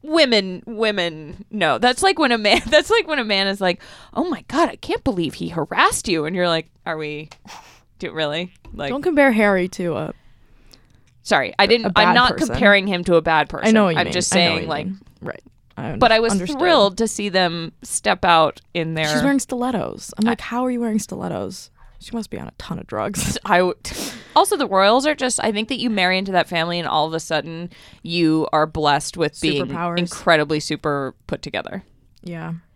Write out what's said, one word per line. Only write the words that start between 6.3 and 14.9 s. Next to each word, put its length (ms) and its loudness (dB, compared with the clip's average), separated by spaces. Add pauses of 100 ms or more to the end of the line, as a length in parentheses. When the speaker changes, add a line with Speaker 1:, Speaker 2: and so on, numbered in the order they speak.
Speaker 1:
you're 120 2
like, 220 -2 (160)
"Are 100 -4
we, 320 -10 (720)
do, 140 -8
really?" 400 -4 (220)
Like, 140 -8
Speaker 2:
Don't 140 -4
compare 280 4
Harry 380 2
to 280 -4
a 180 -6 (1080)
Speaker 1:
sorry, 360 0
I 80 6
didn't, 200 4
Speaker 2:
a 80 0
Speaker 1:
I'm 140 6
Speaker 2:
bad 60 4
Speaker 1:
not 180 4
Speaker 2:
person. 160 0
Speaker 1:
comparing 380 4
him 180 -2
to 120 4
a 60 8
bad 280 0
person. 180 -2
Speaker 2:
I 20 4
know 140 6
what 100 2
you 60 0
Speaker 1:
I'm 60 2
Speaker 2:
mean. 80 -6
Speaker 1:
just 200 -2
Speaker 2:
I 40 4
know 60 4
what 120 2
Speaker 1:
saying, 60 -4
Speaker 2:
you 60 -6
Speaker 1:
like, 180 -4
Speaker 2:
mean. 120 -8 (220)